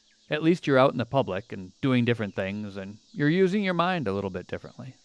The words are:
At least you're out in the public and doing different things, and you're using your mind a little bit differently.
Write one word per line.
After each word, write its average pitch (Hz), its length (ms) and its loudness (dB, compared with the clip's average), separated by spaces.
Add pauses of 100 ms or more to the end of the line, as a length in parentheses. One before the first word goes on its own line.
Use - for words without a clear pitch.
(300)
At 151 140 -4
least 165 220 2
you're 135 140 6
out 127 120 6
in 123 60 -6
the 117 80 0
public 101 480 -2
and 92 180 -12 (100)
doing 127 240 2
different 110 300 0
things, 101 420 -6
and 98 200 -12 (140)
you're 151 180 0
using 185 340 2
your 190 100 0
mind 170 340 0
a 139 60 0
little 101 160 -2
bit 185 180 -8
differently. - 580 -12